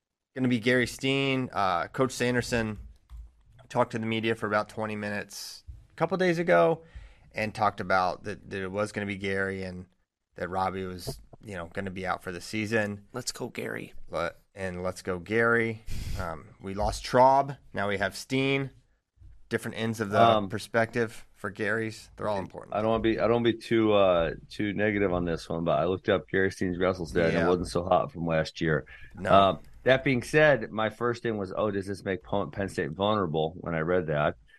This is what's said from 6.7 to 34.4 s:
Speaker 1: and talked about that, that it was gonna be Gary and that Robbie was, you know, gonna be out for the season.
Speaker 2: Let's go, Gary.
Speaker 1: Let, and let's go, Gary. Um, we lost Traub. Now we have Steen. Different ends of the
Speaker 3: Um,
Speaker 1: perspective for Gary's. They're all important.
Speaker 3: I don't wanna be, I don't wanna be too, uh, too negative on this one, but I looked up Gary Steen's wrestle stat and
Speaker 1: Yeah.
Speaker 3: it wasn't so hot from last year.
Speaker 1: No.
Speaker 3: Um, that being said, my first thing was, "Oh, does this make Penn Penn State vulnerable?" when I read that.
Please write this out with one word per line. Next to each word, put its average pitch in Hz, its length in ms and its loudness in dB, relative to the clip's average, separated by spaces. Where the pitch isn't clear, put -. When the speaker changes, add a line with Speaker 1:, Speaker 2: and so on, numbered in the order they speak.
Speaker 1:
and 107 200 -4
talked 104 280 0
about 92 420 2
that, 98 260 -12
that 98 120 -6
it 95 100 -6
was 104 200 -2
gonna 104 160 -4
be 101 100 -4
Gary 98 460 -2
and 92 220 -10
that 90 140 -6
Robbie 95 360 -2
was, 90 340 -8
you 104 120 -12
know, 85 180 -10
gonna 98 180 -6
be 92 140 -8
out 87 180 -4
for 92 80 -8
the 87 100 -10
season. 107 600 -2
Speaker 2:
Let's 123 180 -6
go, 127 180 -10
Gary. - 440 -10
Speaker 1:
Let, 82 280 -4
and 92 300 -6
let's 92 180 -4
go, 92 180 -4
Gary. 113 640 0
Um, 82 260 -8
we 98 120 -10
lost 104 320 -4
Traub. 135 520 4
Now 101 160 -2
we 101 80 -2
have 95 180 -2
Steen. 135 540 -2
Different 113 280 -4
ends 113 220 -4
of 104 100 -2
the 107 120 4
Speaker 3:
Um, 110 280 6
Speaker 1:
perspective 113 760 -2
for - 160 -10
Gary's. 110 640 -6
They're 101 120 -6
all 104 120 -2
important. - 340 -10
Speaker 3:
I 104 80 0
don't 110 80 2
wanna 110 140 2
be, 110 160 2
I - 40 2
don't 117 200 4
wanna 117 80 4
be 113 60 -8
too, 113 360 4
uh, 90 380 6
too 104 240 -4
negative 101 400 2
on 90 120 0
this 82 240 -4
one, 85 160 -4
but 78 120 2
I 76 80 2
looked 92 240 0
up 95 200 2
Gary 95 220 2
Steen's 90 280 -4
wrestle 90 260 0
stat 85 200 2
and 80 80 2
Speaker 1:
Yeah. 90 120 2
Speaker 3:
it 92 40 4
wasn't 87 180 2
so - 160 -2
hot 87 280 2
from 85 140 -6
last 80 360 0
year. 78 240 0
Speaker 1:
No. 92 140 4
Speaker 3:
Um, 98 260 6
that 131 200 4
being 127 200 0
said, 147 480 4
my 110 180 0
first 117 320 -2
thing 113 160 -2
was, 95 180 -6
"Oh, 107 140 2
does 98 160 -2
this 98 180 -8
make 92 200 -2
Penn 98 280 -2
Penn 98 180 -4
State 80 220 -4
vulnerable?" 85 680 0
when 85 160 -4
I 80 60 0
read 87 260 2
that. 76 280 0